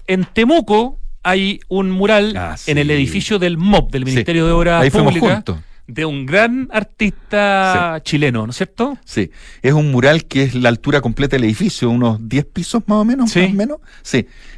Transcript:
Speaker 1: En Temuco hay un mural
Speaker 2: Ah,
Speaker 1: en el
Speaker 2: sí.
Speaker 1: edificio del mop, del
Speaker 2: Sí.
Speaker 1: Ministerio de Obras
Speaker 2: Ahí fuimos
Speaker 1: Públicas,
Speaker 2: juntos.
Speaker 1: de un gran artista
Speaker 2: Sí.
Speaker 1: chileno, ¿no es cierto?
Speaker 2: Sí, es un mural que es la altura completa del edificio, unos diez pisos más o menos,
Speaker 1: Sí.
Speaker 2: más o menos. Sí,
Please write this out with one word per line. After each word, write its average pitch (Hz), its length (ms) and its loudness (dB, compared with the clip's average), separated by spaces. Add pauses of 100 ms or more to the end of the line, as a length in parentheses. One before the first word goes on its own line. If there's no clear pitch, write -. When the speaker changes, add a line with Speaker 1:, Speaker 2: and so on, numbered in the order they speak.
Speaker 1:
En 190 200 0
Temuco 233 760 0 (240)
hay 190 440 -2
un 190 240 -2
mural 208 460 2
Speaker 2:
Ah, - 180 -6 (120)
Speaker 1:
en 147 100 0
el 147 100 2
Speaker 2:
sí. 151 60 0
Speaker 1:
edificio 165 460 -2
del 175 180 0
mop, 180 340 4
del 131 120 -4
Speaker 2:
Sí. 131 80 -4
Speaker 1:
Ministerio 165 340 0
de 165 60 2
Obras 170 320 4
Speaker 2:
Ahí 135 80 4
fuimos 214 220 4
Speaker 1:
Públicas, 170 220 2
Speaker 2:
juntos. 98 220 -6 (300)
Speaker 1:
de 147 180 -6
un 139 220 -6
gran 233 440 0
artista 196 1300 -2
Speaker 2:
Sí. 156 40 -12 (100)
Speaker 1:
chileno, 127 340 0
¿no 120 60 -8
es - 60 -12
cierto? 247 480 -4
Speaker 2:
Sí, - 260 -4 (300)
es 135 120 2
un 151 180 2
mural 139 340 4
que 135 180 0
es 123 120 -2
la 123 140 2
altura 143 320 0
completa 131 360 -2
del 120 80 0
edificio, 113 440 0
unos 117 320 0
diez 127 240 -4
pisos - 420 -6
más 208 120 2
o 214 60 2
menos, 240 260 0
Speaker 1:
Sí. 180 100 0
Speaker 2:
más 190 80 2
o 196 40 -2
menos. 226 240 -2 (260)
Sí, 120 240 -2 (300)